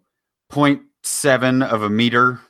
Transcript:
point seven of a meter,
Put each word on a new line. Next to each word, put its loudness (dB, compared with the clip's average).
point 0
seven 0
of -2
a -2
meter, 0